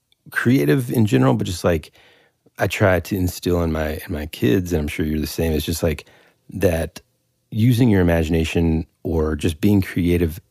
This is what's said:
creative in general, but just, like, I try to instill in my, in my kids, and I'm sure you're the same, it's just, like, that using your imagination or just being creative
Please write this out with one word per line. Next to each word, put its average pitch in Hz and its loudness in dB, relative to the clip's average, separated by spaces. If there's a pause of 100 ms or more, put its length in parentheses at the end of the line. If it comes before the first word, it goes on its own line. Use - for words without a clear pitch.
(300)
creative 139 0
in 117 2
general, 131 2
but 107 -4
just, 92 -8
like, 85 0 (680)
I 104 -2
try 92 2
to 98 -6
instill 90 -2
in 80 0
my, 78 -4 (120)
in - -8
my 76 -6
kids, 95 0
and 80 0
I'm 73 -4
sure 82 -4
you're 78 -2
the 71 -4
same, 82 -2
it's 76 -2
just, 85 -4
like, 78 -2 (440)
that 85 -2 (500)
using 117 4
your 98 4
imagination 82 2 (160)
or 78 -2
just 80 -2
being 101 4
creative 87 0 (100)